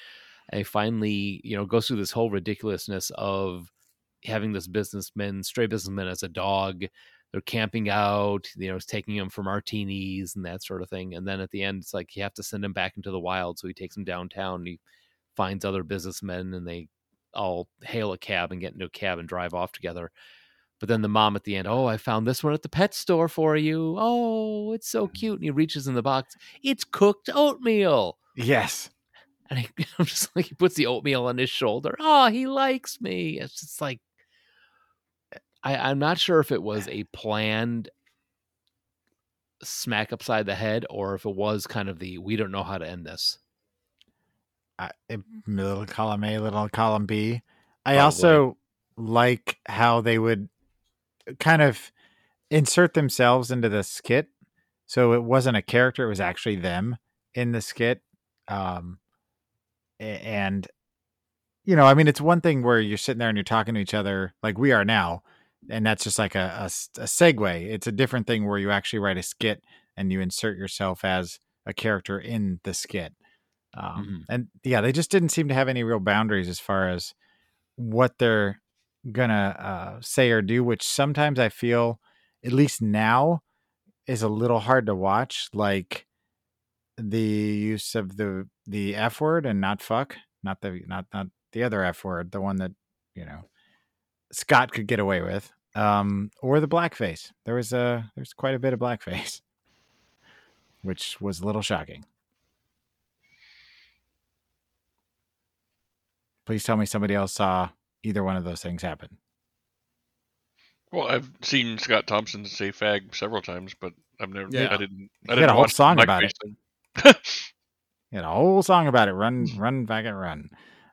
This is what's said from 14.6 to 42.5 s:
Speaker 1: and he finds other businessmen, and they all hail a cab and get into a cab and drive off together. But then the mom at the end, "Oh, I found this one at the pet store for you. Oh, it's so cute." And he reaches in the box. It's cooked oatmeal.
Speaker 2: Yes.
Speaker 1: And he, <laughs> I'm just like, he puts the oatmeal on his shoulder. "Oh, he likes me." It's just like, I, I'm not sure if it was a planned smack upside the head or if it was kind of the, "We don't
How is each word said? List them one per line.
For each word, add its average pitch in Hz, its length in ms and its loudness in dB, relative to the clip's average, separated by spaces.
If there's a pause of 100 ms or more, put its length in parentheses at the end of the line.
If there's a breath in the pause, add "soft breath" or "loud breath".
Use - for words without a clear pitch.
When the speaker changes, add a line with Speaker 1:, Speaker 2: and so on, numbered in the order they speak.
Speaker 1:
and 87 60 -12
he 87 120 -14 (580)
finds 95 280 -4
other 95 180 -4
businessmen, 92 680 -8
and 90 140 -12
they 85 220 -12 (440)
all 90 340 -6 (160)
hail 107 300 -6
a 92 40 -8
cab 90 340 -4
and 92 100 -10
get 90 120 -10
into 98 120 -10
a - 40 -14
cab 92 300 -6
and 85 100 -12
drive 90 240 -6
off 90 180 -6
together. 85 400 -10 (680 soft breath)
But 104 100 -6
then 113 120 2
the 107 60 0
mom 107 300 4
at - 80 -8
the 101 100 -4
end, 92 120 -6
"Oh, 123 180 0
I 113 120 0
found 110 300 -2
this - 160 -2
one 151 100 0
at 156 80 -4
the - 80 -12
pet 190 240 0
store 165 360 2
for 156 260 2
you. 160 420 0
Oh, 220 760 -2
it's 226 160 -10
so 214 180 -2
cute." 220 280 -6
And 175 100 -10
he 156 40 -2
reaches 147 380 -2
in 135 80 -2
the 120 80 0
box. 135 320 -2 (260 soft breath)
It's 269 220 -2
cooked - 500 2
oatmeal. 214 840 4 (180)
Speaker 2:
Yes. 120 540 0 (600 soft breath)
Speaker 1:
And 131 100 -2
he, 117 80 -4 (100)
<laughs> - 200 -6
I'm 170 80 2
just - 300 -4
like, 180 100 0
he 139 100 -14
puts 180 200 2
the 139 120 2
oatmeal 127 380 0
on 123 120 -2
his 127 120 0
shoulder. 123 520 -2
"Oh, 294 260 6
he 254 200 0
likes 269 520 -4
me." 180 400 -6
It's - 220 -12
just - 180 -16
like, 135 220 -6 (1600)
I, 139 140 -2
I'm 139 220 0
not 160 200 0
sure 165 220 4
if - 100 -4
it 101 100 0
was 104 280 -6
a 104 160 -8
planned 110 840 -4 (1700)
smack 107 500 -4
upside 110 340 -2
the 98 100 -4
head 110 340 -4
or 98 260 -4
if - 100 -12
it 101 100 -6
was 104 320 -2
kind 98 220 -6
of 82 100 -12
the, 92 180 -12
"We 95 180 -4
don't 104 160 -4